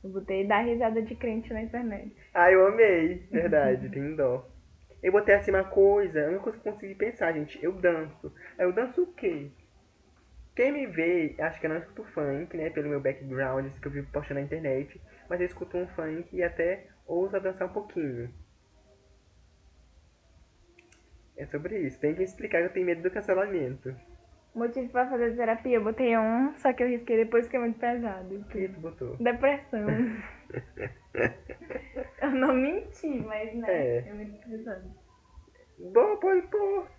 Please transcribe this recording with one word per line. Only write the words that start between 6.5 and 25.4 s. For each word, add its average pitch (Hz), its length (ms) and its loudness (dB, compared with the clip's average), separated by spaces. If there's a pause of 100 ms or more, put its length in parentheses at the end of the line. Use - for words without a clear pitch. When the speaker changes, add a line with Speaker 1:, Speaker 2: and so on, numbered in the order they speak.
Speaker 2:
consegui 202 360 -8
pensar, 208 380 -2
gente. 151 300 -6
Eu 175 100 0
danço. 165 600 -2 (260)
Aí 185 60 2
eu 180 80 2
danço 254 300 0
o 349 100 -2
quê? 147 380 -6 (1040)
Quem 262 160 2
me 277 140 -4
vê, 165 520 0
acho 156 220 -4
que 156 60 -4
eu 156 40 0
não 156 80 -2
escuto - 340 -12
funk, 147 440 -4
né? 160 140 -4
Pelo 147 180 -4
meu 143 120 -2
background, 135 680 -2
assim, 139 140 -14
que - 80 -12
eu 139 40 -8
vivo 143 200 -8
postando 143 280 -6
na 139 60 -6
internet. 143 540 -4 (280)
Mas 175 120 -4
eu 180 60 2
escuto 180 320 -8
um 180 100 -4
funk 165 480 -8
e 180 60 0
até 170 440 -2 (200)
ouso 190 300 -2
a - 20 2
dançar 190 300 -4
um 185 40 -10
pouquinho. 143 560 -6 (3000)
É 143 100 -12
sobre 175 320 -6
isso. 139 200 -4
Tem 151 160 0
que 185 80 -2
explicar 190 360 -2
que 170 80 4
eu 180 60 -4
tenho 180 140 -2
medo 170 160 0
do 185 80 0
cancelamento. 185 840 -2 (600)
Speaker 1:
Motivo 240 360 -4
pra 247 180 2
fazer 240 260 0
terapia, 233 420 0